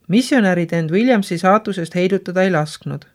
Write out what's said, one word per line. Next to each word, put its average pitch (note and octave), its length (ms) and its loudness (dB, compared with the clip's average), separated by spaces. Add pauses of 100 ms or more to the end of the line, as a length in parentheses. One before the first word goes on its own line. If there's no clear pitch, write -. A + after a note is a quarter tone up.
Missionärid F#3+ 640 2
end E3 180 -2
Williamsi G3+ 480 0
saatusest F#3 560 0
heidutada F#3 520 -2
ei F#3+ 40 0
lasknud D3+ 640 -4